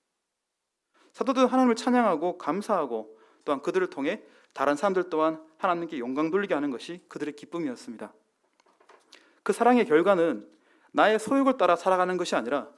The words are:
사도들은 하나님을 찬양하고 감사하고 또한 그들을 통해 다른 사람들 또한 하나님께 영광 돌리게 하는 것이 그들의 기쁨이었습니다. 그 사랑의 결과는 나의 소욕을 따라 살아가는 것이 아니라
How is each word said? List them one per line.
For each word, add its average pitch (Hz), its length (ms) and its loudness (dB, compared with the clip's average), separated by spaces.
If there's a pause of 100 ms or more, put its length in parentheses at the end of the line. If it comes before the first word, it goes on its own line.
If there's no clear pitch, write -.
(1120)
사도들은 254 360 2
하나님을 247 260 4
찬양하고 208 640 0
감사하고 151 800 -4 (260)
또한 139 180 -4
그들을 180 260 -2
통해 165 340 -6 (300)
다른 143 240 0
사람들 185 340 -2
또한 160 340 -2 (140)
하나님께 170 400 -4
영광 131 320 -4
돌리게 190 240 -2
하는 143 160 -2
것이 156 380 -12
그들의 147 280 -10
기쁨이었습니다. 120 760 -10 (1300)
그 - 100 -2
사랑의 240 340 4
결과는 165 600 2 (440)
나의 196 260 4
소욕을 262 380 2
따라 175 200 4
살아가는 185 400 0
것이 180 180 -4
아니라 123 440 -2